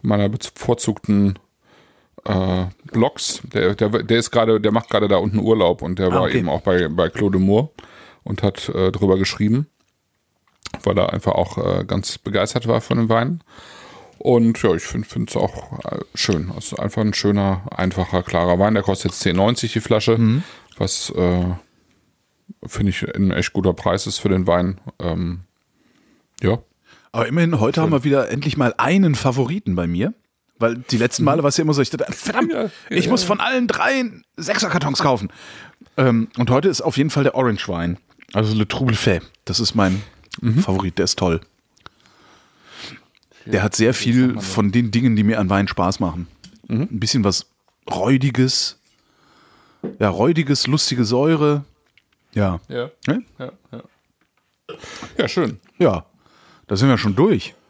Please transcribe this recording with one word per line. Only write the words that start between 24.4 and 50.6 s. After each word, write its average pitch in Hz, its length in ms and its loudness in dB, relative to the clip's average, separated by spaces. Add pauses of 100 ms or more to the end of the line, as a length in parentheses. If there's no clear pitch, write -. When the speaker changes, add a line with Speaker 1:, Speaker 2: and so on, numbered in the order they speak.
Speaker 1:
Wein. 90 340 2 (180)
Ähm, 87 420 -4 (1000)
ja. 110 160 2 (540)
Speaker 2:
Aber 117 160 -2
immerhin, 165 320 0
heute 143 220 2
haben 160 80 2
Speaker 1:
Schön. 143 100 2
Speaker 2:
wir 127 40 -12
wieder 139 260 2
endlich 143 260 -2
mal 123 220 0
einen 165 360 4
Favoriten 131 640 -2
bei 85 100 -2
mir. 95 280 -2 (440)
Weil 117 180 0
die 127 200 -6
letzten 120 280 0
Male 147 180 2
Speaker 1:
Mhm. - 0 -
Speaker 2:
war 143 80 2
es - 80 0
ja 165 60 0
immer 151 100 2
so, 139 80 2
ich - 80 0
dachte, - 200 -6
verdammt, 320 400 -2
Speaker 1:
Ja, 254 120 -4
ja, 208 80 -4 (180)
Speaker 2:
ich - 220 0
muss 247 100 2
Speaker 1:
ja. - 60 -2
Speaker 2:
von 208 140 0
allen 247 280 0
dreien 240 560 -2 (140)
Sechserkartons 170 640 -2
kaufen. 113 260 2 (720)
Ähm, 117 300 4 (100)
und 120 100 2
heute 143 220 4
ist 131 100 -4
auf 120 160 -2
jeden 143 140 2
Fall 139 140 0
der 135 100 2
Orange 120 340 -2
Wein. 87 300 -2 (340)
Also 110 240 0
Le 107 100 2
Trouble 120 300 0
Fait. 90 260 0 (220)
Das 95 160 -4
ist 104 140 -2
mein 98 280 2 (380)
Speaker 1:
Mhm. 120 200 2
Speaker 2:
Favorit, 95 360 -2
der 92 80 2
ist - 140 -2
toll. 85 240 0 (2000)
Der 113 120 -2
Speaker 1:
Ja, 95 60 2
Speaker 2:
hat 104 140 -2
sehr 113 140 4
Speaker 1:
das 123 80 -2
Speaker 2:
viel 127 280 4
Speaker 1:
kann 123 100 0
man 101 80 -8
Speaker 2:
von 104 280 0
den 120 180 2
Dingen, 120 240 2
die 107 80 2
mir 110 160 2
an 95 100 0
Wein 98 200 2
Spaß 92 320 -2
machen. 87 260 -4 (400)
Speaker 1:
Mhm. 139 240 -2
Speaker 2:
Ein 110 100 -6
bisschen 113 220 0
was 95 240 0 (420)
Räudiges. 127 920 0 (1200)
Ja, 107 80 2
Räudiges, 139 580 2